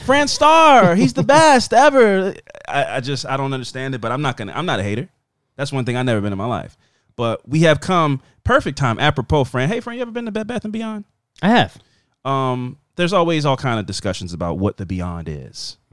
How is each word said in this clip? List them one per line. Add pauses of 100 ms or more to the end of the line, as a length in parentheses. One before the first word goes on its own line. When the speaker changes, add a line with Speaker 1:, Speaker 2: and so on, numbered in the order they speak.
Speaker 1:
Fran
Star,
he's
the
Speaker 2:
<laughs>
Speaker 1:
best
ever." (340)
I,
I
just,
I
don't
understand
it,
but
I'm
not
gonna,
I'm
not
a
hater. (480)
That's
one
thing
I've
never
been
in
my
life. (400)
But
we
have
come (240)
perfect
time,
apropos,
Fran.
Hey,
Fran,
you
ever
been
to
Bed
Bath
and
Beyond? (380)
Speaker 2:
I
have. (500)
Speaker 1:
Um, (200)
there's
always
all
kind
of
discussions
about
what
the
Beyond
is. (140)